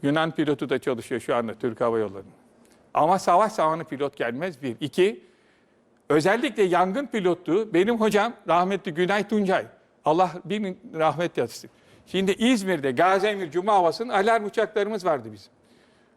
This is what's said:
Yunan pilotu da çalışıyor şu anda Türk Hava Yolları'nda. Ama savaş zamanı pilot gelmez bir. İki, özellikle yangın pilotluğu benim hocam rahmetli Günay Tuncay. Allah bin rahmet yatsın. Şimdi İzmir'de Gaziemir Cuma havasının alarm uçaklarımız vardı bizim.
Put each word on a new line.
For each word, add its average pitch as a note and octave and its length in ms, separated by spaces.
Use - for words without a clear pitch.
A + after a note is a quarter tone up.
Yunan D#3+ 280
pilotu D3 380
da C3+ 100
çalışıyor A#2+ 420
şu C#3+ 140
anda A#2 200
Türk A2+ 260
Hava A#2 180
Yolları'nda. G2 320
Ama E3 240
savaş F3+ 340
zamanı D#3+ 320
pilot C#3 320
gelmez C3 460
bir. A#2+ 180
İki, F#3 440
özellikle G#3 540
yangın F#3 440
pilotluğu F#3 680
benim G#3+ 260
hocam G#3+ 320
rahmetli F3+ 460
Günay F#3+ 340
Tuncay. F#3+ 380
Allah F3 260
bin G3 340
rahmet D#3 420
yatsın. - 340
Şimdi F#3+ 260
İzmir'de F#3+ 580
Gaziemir F#3+ 600
Cuma F3+ 240
havasının F3+ 340
alarm A3 360
uçaklarımız G3+ 600
vardı C#3 280
bizim. G#2 200